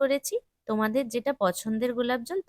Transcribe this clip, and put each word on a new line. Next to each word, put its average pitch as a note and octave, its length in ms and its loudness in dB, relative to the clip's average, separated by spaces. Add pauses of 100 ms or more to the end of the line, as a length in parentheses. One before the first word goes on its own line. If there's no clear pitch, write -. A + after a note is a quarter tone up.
করেছি, C#4 340 2 (320)
তোমাদের A3 360 2 (100)
যেটা A#3+ 180 0 (120)
পছন্দের A3 540 0
গোলাপ B3 300 0
জল F#4 220 -2